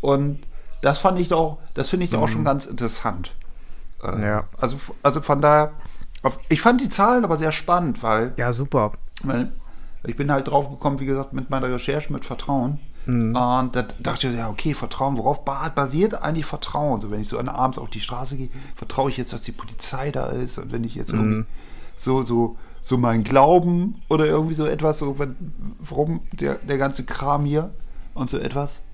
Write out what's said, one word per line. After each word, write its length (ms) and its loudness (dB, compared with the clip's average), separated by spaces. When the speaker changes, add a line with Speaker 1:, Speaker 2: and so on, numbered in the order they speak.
Speaker 1:
Und 380 2
das 180 4
fand 200 4
ich 80 2
doch, 300 2
das 160 -2
finde 160 2
ich 60 -2
doch 100 2
auch 60 4
Speaker 2:
Mhm. 40 2
Speaker 1:
schon 140 2
ganz 200 2
interessant. 680 -2
Äh, 240 -2
Speaker 2:
Ja. 200 2
Speaker 1:
also, 200 -2
also 180 4
von 200 2
daher, 320 6
auf, 240 0
ich 140 2
fand 180 6
die 80 0
Zahlen 380 4
aber 120 2
sehr 140 2
spannend, 500 0
weil 360 2
Speaker 2:
Ja, 160 2
super. 400 2
Speaker 1:
weil 260 0
ich 100 -4
bin 160 0
halt 160 2
drauf 220 2
gekommen, 320 -2
wie 40 -2
gesagt, 280 -2
mit 160 -4
meiner 200 0
Recherche 440 -2
mit 100 -4
Vertrauen. 560 -2
Speaker 2:
Mhm. 280 2
Speaker 1:
Und 400 2
da 60 2
dachte 300 -2
ich, 80 -2
ja, 120 -2
okay, 240 -2
Vertrauen, 440 -2
worauf 260 0
ba-, 240 -4
basiert 560 0
eigentlich 220 0
Vertrauen? 560 -2
So, 100 -4
wenn 80 -2
ich 80 -4
so 100 -4
an, 120 -2
abends 280 0
auf 120 -6
die 100 -6
Straße 380 -4
gehe, 120 -4
vertraue 320 0
ich 80 -4
jetzt, 160 -4
dass 80 -6
die 100 -6
Polizei 600 -6
da 160 -2
ist? 320 -4
Und 120 -8
wenn 140 -2
ich 100 -6
jetzt 160 -4
irgendwie 280 2
Speaker 2:
Mhm. 60 -2
Speaker 1:
so, 260 2
so, 320 2
so 160 2
meinen 280 4
Glauben 800 6
oder 200 4
irgendwie 260 2
so 120 0
etwas, 340 2
so, 200 -2
wenn, 160 -2
warum 420 0
der, 240 0
der 220 -2
ganze 260 0
Kram 400 0
hier 280 0
und 160 -2
so 80 -2
etwas 440 -4